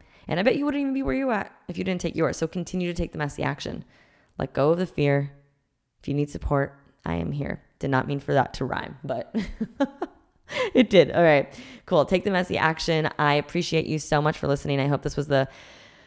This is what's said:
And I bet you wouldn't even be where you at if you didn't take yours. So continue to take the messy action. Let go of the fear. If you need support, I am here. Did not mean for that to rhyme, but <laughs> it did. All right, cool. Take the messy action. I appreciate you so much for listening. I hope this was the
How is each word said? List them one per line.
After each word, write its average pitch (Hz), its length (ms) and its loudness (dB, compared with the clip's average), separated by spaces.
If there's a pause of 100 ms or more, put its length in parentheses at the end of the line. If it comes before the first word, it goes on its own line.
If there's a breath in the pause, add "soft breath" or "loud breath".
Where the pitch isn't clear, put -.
(280 soft breath)
And 160 100 -2
I 185 40 0
bet 233 140 4
you 285 100 -2
wouldn't 285 160 -2
even 269 120 -2
be 269 80 -2
where 262 120 -2
you 269 160 -2
at 208 200 -2 (180)
if 170 100 -8
you 185 60 -4
didn't 185 180 -2
take 170 120 -4
yours. 160 220 0
So 160 100 -2
continue 175 460 -4
to 170 40 -10
take 170 160 -2
the - 60 -8
messy 147 240 -4
action. - 420 -6 (540 soft breath)
Let - 140 -4
go 139 180 4
of 170 80 2
the 180 80 -2
fear. 143 460 2 (680)
If - 80 -10
you 139 60 -2
need 147 160 -2
support, - 480 -2 (260)
I 165 100 -2
am 170 180 -4
here. - 300 -6 (160)
Did 139 120 -4
not 131 160 2
mean 143 140 -4
for 143 140 -2
that 127 200 2
to - 100 -6
rhyme, - 380 -6
but 127 320 -6 (680)
<laughs> - 720 -8
it 240 160 4
did. 175 220 6
All 170 100 4
right, 147 300 6 (340 loud breath)
cool. 156 180 4
Take 185 200 0
the 208 60 0
messy 180 280 0
action. 160 500 2 (100)
I 147 160 4
appreciate 160 520 0
you 156 120 -2
so 147 220 2
much 151 160 2
for - 100 -6
listening. 139 340 0
I 135 80 0
hope 139 140 0
this 147 140 -6
was 147 120 -2
the 135 200 2 (580 loud breath)